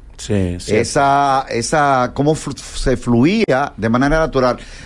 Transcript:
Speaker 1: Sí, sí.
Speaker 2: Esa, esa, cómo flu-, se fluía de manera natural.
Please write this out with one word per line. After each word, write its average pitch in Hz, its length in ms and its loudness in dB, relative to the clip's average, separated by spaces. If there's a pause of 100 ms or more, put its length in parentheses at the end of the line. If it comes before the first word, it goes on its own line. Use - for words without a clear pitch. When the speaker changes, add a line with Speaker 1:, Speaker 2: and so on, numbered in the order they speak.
(180)
Speaker 1:
Sí, 92 420 -2
sí. 104 160 -2
Speaker 2:
Esa, 139 760 2
esa, 127 640 0
cómo 147 220 0
flu-, - 200 -8
se - 400 -4
fluía 135 800 2
de 110 140 -2
manera 139 300 2
natural. 127 380 0 (280)